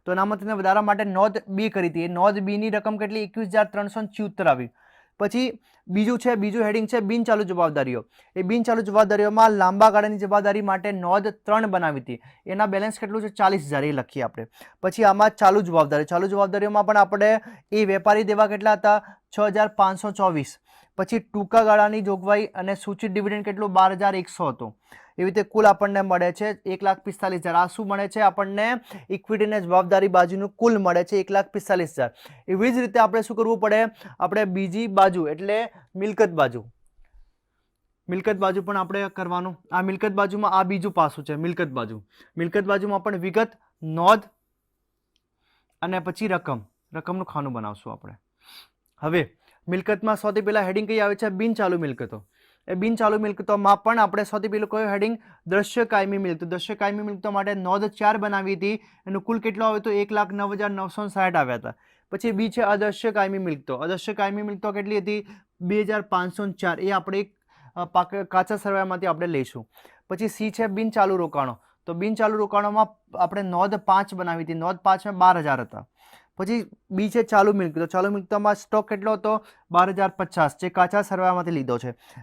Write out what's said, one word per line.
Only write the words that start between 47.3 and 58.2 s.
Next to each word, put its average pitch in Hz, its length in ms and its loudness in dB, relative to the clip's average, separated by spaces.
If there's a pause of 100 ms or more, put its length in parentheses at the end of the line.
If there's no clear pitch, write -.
બનાવશું 107 400 -10
આપણે. 107 220 -20 (840)
હવે 160 380 -2 (300)
મિલકતમાં 202 480 -2
સૌથી 208 260 -2
પહેલા 208 200 0
હેડિંગ 196 260 -2
કઈ 220 120 -2
આવે 202 160 2
છે? 214 140 -4
બિન 214 240 -2
ચાલુ 185 260 0
મિલકતો. 120 460 -8 (420)
એ 185 60 -6
બિન 214 220 0
ચાલુ 214 240 2
મિલકતોમાં 202 640 2
પણ 226 160 2
આપણે 208 240 2
સૌથી 208 240 -4
પહેલું 208 220 -4
કયું 214 220 -2
હેડિંગ? 220 260 -2 (300)
દ્રશ્ય 202 380 0
કાયમી 196 320 0
મિલકતો. 175 280 -4
દ્રશ્ય 180 300 -6
કાયમી 208 280 -4
મિલકતો 208 280 -8
માટે 196 220 -2
નોંધ 196 320 -2
ચાર 214 320 0
બનાવી 196 380 -2